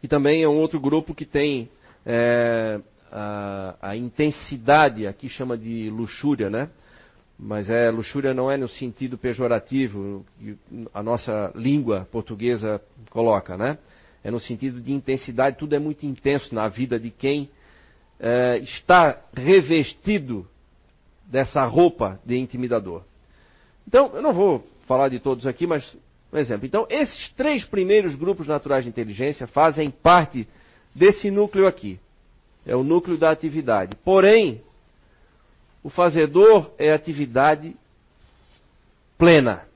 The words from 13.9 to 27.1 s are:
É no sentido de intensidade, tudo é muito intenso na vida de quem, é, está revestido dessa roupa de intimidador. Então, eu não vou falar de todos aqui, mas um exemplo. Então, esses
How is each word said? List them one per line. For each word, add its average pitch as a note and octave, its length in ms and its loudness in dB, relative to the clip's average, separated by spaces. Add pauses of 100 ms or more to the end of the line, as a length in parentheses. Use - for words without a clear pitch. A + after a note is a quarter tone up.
É G#2 60 -8
no A#2 80 -6
sentido B2 420 -8
de B2 120 -8
intensidade, C3 680 -4
tudo D3 160 -4
é C#3+ 40 0
muito D3+ 280 -8
intenso C3+ 480 -4
na A2 140 -2
vida A#2+ 300 -4
de A2+ 120 -10
quem, C#3 400 -4 (680)
é, B2 380 0
está D#3+ 640 2 (140)
revestido C#3 1120 0 (760)
dessa C3 380 -2
roupa A#2+ 600 0
de A#2+ 140 -4
intimidador. A#2 640 -6 (840)
Então, B3+ 280 4
eu A#3 80 -8
não D4 100 0
vou F3 320 2 (220)
falar C3+ 220 2
de B2+ 100 -4
todos B2 260 -4
aqui, C3+ 220 -4
mas D#3 300 -4 (360)
um D#3 60 -4
exemplo. A#2+ 280 -4
Então, G#3 220 -2
esses - 420 -4